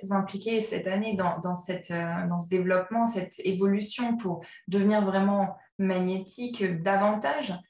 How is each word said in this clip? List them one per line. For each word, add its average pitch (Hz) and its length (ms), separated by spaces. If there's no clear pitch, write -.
impliquée 196 500
cette 180 260
année 202 280
dans, 175 240
dans 180 160
cette, 180 360
euh, 170 360
dans 175 120
ce 170 80
développement, 185 580
cette 185 340
évolution 202 800
pour 175 280
devenir 202 340
vraiment 196 560
magnétique 190 840
davantage. 208 720